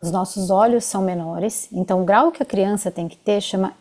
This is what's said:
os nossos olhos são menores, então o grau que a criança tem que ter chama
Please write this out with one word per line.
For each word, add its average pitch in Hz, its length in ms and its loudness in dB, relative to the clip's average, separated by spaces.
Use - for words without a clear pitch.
os 165 120 -4
nossos 185 360 -2
olhos 226 360 4
são 190 180 -2
menores, 175 720 -4
então 185 300 0
o - 20 0
grau 220 260 4
que 339 100 -4
a 254 60 -2
criança 196 420 0
tem 170 200 -6
que - 80 -18
ter 208 240 0
chama 190 400 -2